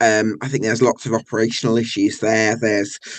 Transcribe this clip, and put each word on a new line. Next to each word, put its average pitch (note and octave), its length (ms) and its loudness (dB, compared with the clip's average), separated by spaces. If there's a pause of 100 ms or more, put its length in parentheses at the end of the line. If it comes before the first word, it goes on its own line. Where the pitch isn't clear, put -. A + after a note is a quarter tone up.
Um, A2 420 2
I B2+ 60 -4
think C3+ 160 -2
there's A2+ 180 0
lots - 240 0
of A2+ 80 0
operational A2+ 640 0
issues A2 400 0
there. A2 400 2
There's G#2 400 -2 (200)